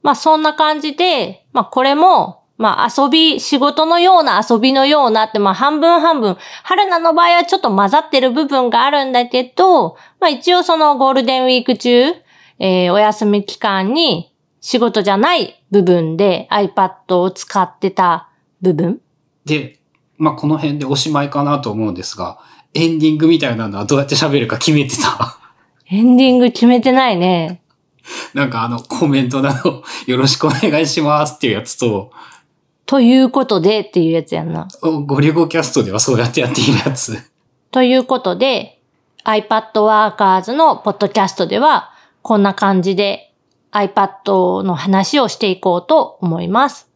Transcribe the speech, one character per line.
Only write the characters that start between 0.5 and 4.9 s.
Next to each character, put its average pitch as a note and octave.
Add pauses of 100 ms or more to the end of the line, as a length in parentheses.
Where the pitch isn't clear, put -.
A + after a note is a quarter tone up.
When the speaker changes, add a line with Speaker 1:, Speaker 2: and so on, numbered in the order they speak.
Speaker 1:
感 D#4
じ D4
で、 D4+
ま A#3+
あ -
こ -
れ C#4
も、 D4+ (160)
ま A3
あ A3+
遊 C#4
び、 D#4+
仕 -
事 D4
の E4+
よ F4+
う D#4
な G#3
遊 A#3
び C4
の C4+
よ C#4+